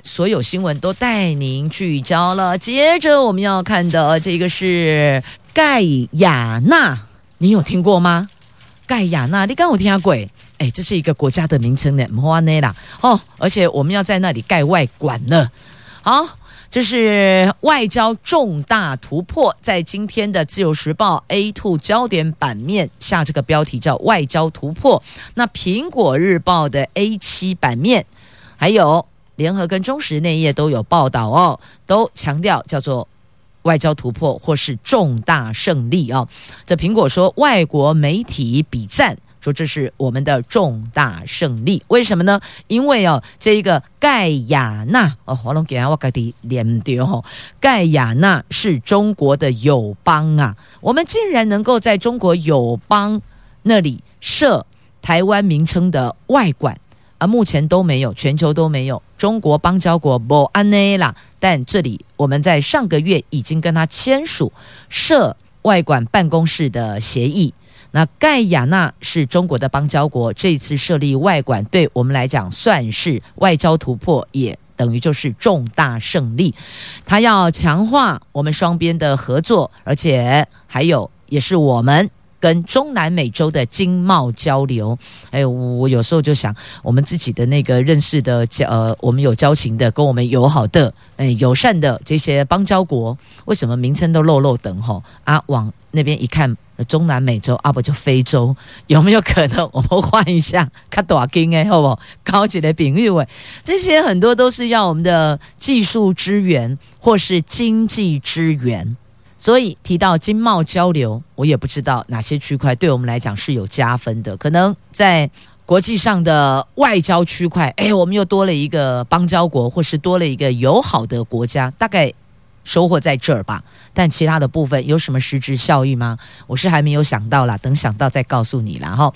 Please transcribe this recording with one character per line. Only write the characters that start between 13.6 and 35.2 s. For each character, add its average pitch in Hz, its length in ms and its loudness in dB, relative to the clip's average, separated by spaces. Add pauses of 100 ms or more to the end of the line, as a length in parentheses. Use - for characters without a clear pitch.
我 139 140 -2
们 170 120 0
要 202 80 0
在 190 160 0
那 185 120 0
里 113 120 -4
盖 165 200 0
外 156 220 2 (140)
馆 127 200 -4 (100)
了。 139 220 4 (520)
好， 294 260 2 (420)
这 247 120 -2
是 202 680 2 (120)
外 277 240 2
交 226 360 0
重 208 420 0
大 185 320 -2
突 156 260 -8
破， 254 400 0
在 185 200 -2
今 202 240 -8
天 208 240 -4
的 175 140 -2
《自 - 160 -6
由 160 140 0
时 151 180 -6
报》 190 360 0
A 202 240 -2
two 180 260 -2
焦 226 280 0
点 160 260 -2
版 135 260 -4
面 160 320 -4 (100)
下， 165 240 -2
这 156 80 -6
个 143 80 -4
标 151 240 0
题 127 140 -8
叫 139 180 -2
“外 190 300 0
交 160 240 -2
突 143 220 -10
破”。 196 300 2 (300)
那 240 140 -2
《苹 226 420 -4
果 156 300 0
日 175 200 2
报》 165 300 0
的 135 260 -4
A 208 220 -2
七 185 380 -6
版 120 240 -2
面， 208 260 0 (520)
还 160 120 0
有 170 360 4 (300)
联 160 180 -2
合 190 140 -4
跟 190 160 -4
中 269 180 -6
时 151 200 -4
内 160 180 -2
页 156 140 0
都 151 180 0
有 117 140 -2
报 156 240 2
道 117 200 -2
哦， 156 300 2 (260)
都 220 300 2
强 151 260 -6
调 175 280 0
叫 139 120 -4
做 127 280 -6 (540)
外 165 140 2
交 151 160 0
突 123 200 -6
破 139 260 -4
或 156 160 -2
是 135 220 -4
重 147 460 0